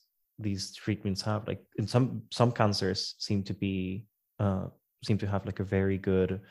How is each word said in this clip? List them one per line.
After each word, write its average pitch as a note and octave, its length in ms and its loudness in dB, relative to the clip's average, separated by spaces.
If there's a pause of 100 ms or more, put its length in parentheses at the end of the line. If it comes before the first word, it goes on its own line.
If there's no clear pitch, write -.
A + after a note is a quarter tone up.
(400)
these G2 360 -4
treatments G2+ 460 -2
have? G#2+ 260 -2
Like, F#2+ 160 -6 (140)
in G#2+ 100 0
some, B2 340 2 (100)
some B2 200 4
cancers G2+ 640 2
seem G2+ 260 -2
to G2+ 100 -6
be, F#2+ 520 -4 (340)
uh, F#2+ 280 0 (360)
seem G#2+ 160 2
to G2+ 80 -2
have, G2 180 -2
like, G2+ 160 -6
a F#2+ 160 -2
very G2 200 2
good F#2+ 540 2